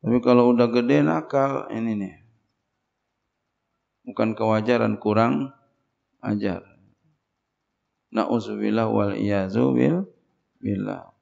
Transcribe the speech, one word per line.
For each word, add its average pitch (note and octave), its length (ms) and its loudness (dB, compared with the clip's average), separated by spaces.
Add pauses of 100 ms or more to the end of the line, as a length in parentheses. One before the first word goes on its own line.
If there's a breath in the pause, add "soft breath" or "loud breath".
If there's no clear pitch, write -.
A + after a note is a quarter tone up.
Tapi A#2+ 160 2
kalau B2 320 4
udah A#2+ 160 4
gede B2 320 2
nakal, D3 720 -2
ini A2+ 240 -4
nih. G2 180 -8 (1900)
Bukan A2 320 -4
kewajaran, A2 640 0
kurang A#2 560 0 (640)
ajar. G2+ 440 -4 (1500)
Na'udzubillah G#2+ 800 -2
wal G#2 240 0
iyazu G#2 560 0
bil-, D3 360 0 (520)
billah. G2 600 -6